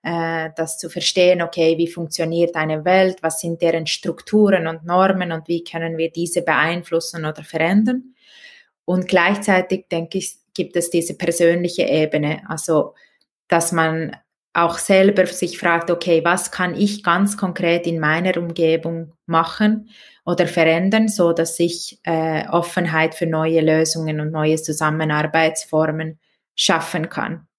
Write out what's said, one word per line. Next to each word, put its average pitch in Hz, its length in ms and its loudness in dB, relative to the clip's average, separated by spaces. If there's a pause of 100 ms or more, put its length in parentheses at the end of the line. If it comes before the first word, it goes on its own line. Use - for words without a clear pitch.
äh, 165 540 -4
das 165 220 -6
zu 170 100 -12
verstehen, 180 540 2
okay, 165 360 2
wie 170 100 0
funktioniert 170 680 -2
eine 156 280 -2
Welt, 185 380 2
was 160 180 -2
sind 165 200 -6
deren 165 260 0
Strukturen 190 800 2
und 165 180 -8
Normen 185 480 2
und 160 160 -8
wie 170 160 -2
können 165 340 -6
wir 165 120 0
diese 170 320 -2
beeinflussen 165 840 -2
oder 156 180 -6
verändern. 208 720 0 (680)
Und 180 240 -2
gleichzeitig, 185 840 2
denke 165 280 -4
ich, - 180 -8 (180)
gibt - 220 -6
es 175 140 -2
diese 170 240 -2
persönliche 170 680 0
Ebene, 156 640 0
also 156 480 -2 (540)
dass 165 240 2
man 160 440 -2 (380)
auch 170 240 0
selber 190 480 4
sich - 320 -6
fragt, 170 320 0
okay, 170 340 2
was 175 260 0
kann 180 240 -4
ich 202 280 0
ganz 180 340 0
konkret 175 500 -2
in 165 140 -2
meiner 170 380 0
Umgebung 165 760 -2 (140)
machen 214 640 0 (340)
oder 175 220 0
verändern, 190 600 2
so 170 240 2
dass 165 280 -2
ich, - 440 -2
äh, 160 440 -2
Offenheit 160 680 0
für 175 120 -4
neue 160 340 2
Lösungen 156 600 0
und 151 100 -4
neue 156 260 2
Zusammenarbeitsformen 156 1600 -2 (360)
schaffen 165 540 -2
kann. - 380 -8 (120)